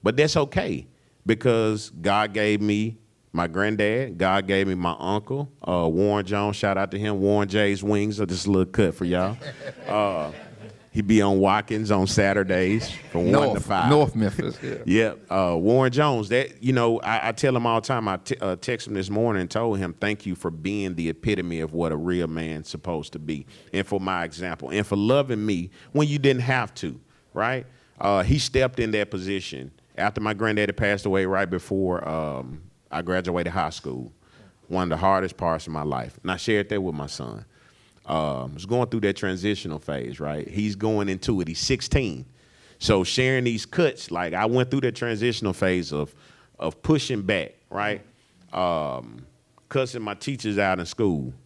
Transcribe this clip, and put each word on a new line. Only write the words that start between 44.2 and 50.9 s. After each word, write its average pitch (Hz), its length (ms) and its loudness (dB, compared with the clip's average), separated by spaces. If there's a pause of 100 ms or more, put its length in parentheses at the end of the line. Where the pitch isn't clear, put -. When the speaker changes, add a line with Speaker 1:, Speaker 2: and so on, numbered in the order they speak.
Speaker 1:
I 95 120 0
went 127 240 2
through 139 120 0
that 120 120 0
transitional 113 600 -2
phase 90 380 0
of, 73 220 -4 (460)
of 78 220 -6
pushing 131 400 0
back, 92 320 -2 (160)
right? 101 320 -4 (500)
Um, 67 760 -4 (440)
cussing 127 320 -2
my 104 120 -6
teachers 110 440 -4
out 95 200 2
in 87 80 -6
school 78 460 0 (140)